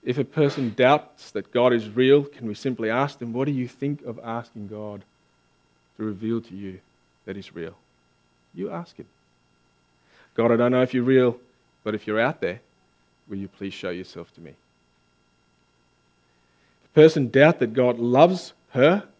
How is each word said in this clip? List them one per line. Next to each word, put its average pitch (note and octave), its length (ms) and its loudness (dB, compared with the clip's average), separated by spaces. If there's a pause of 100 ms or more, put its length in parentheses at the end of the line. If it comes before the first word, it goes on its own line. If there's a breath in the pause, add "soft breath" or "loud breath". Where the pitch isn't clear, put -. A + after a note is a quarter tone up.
If B2 120 -4
a C#3 60 0
person C#3 520 -2
doubts - 560 0
that G2+ 180 -8
God B2 220 2
is A2 180 -2
real, C3 320 4
can C#3+ 240 -12
we G#2+ 80 -6
simply A2+ 340 -6
ask C3 300 -2
them, A#2 140 -10
"What C3 140 -2
do D3 40 -4
you C3 160 -4
think C#3 360 -8
of A#2 180 -14
asking A2+ 480 -12
God G#2 340 -14 (960)
to G#2+ 80 -8
reveal A2 360 -6
to G2+ 140 -20
you F#2+ 240 -14 (460)
that G2 100 -10
he's G2 220 -16
real?" E2+ 200 -12 (800)
You - 160 -10
ask E3+ 260 -14
him. - 120 -20 (1300 soft breath)
"God, A#2 160 0
I A2+ 40 2
don't A#2+ 140 2
know B2+ 120 2
if B2+ 120 -4
you're B2 80 0
real, B2+ 380 2 (420)
but G#2+ 140 -6
if G#2 100 -10
you're G#2+ 140 -2
out C#3 200 -2
there, F#2 200 -6 (680)
will G2+ 100 -10
you G2 100 -10
please G2 260 -12
show F#2+ 160 -10
yourself F2+ 460 -14
to - 40 -20
me?" D#2+ 140 -20 (2250)
If - 60 -20
a - 40 -20
person D#3 340 6
doubt D3 300 4
that A2 160 -4
God B2 240 0
loves C#3 540 2 (180)
her D#3+ 380 2 (120)